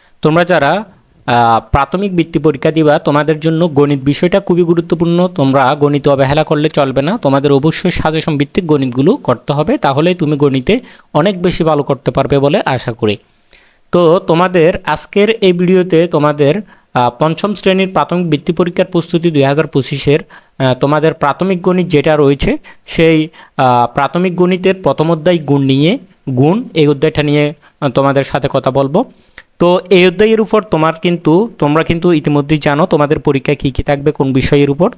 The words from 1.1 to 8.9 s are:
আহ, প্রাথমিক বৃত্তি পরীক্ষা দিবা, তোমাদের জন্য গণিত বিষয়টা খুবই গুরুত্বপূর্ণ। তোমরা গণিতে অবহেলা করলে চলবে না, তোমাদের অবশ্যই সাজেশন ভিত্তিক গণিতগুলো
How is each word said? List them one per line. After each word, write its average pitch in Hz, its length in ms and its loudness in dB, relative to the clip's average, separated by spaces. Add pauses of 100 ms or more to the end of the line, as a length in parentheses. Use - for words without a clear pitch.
আহ, 117 440 2
প্রাথমিক 180 460 -2
বৃত্তি 165 220 -2
পরীক্ষা 151 320 0
দিবা, 151 280 2
তোমাদের 151 420 -2
জন্য 160 340 0
গণিত 143 280 2
বিষয়টা 175 380 0
খুবই 180 220 0
গুরুত্বপূর্ণ। 170 680 0
তোমরা 135 460 0
গণিতে 143 360 0
অবহেলা 139 340 0
করলে 151 240 0
চলবে 139 340 -2
না, 180 160 -4
তোমাদের 139 340 0
অবশ্যই 151 380 0
সাজেশন 156 480 -2
ভিত্তিক 143 280 -4
গণিতগুলো 139 500 0